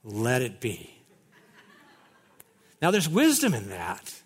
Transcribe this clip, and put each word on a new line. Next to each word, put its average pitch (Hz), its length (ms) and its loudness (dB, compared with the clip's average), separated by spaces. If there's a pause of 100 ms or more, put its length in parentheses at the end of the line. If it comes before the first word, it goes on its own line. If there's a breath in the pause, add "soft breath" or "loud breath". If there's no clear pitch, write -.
Let 113 380 -2
it 117 200 -6
be." 101 300 -8 (1900 soft breath)
Now, 165 100 4
there's 190 180 2
wisdom 262 440 4
in 107 160 -4
that. 90 460 -10 (120)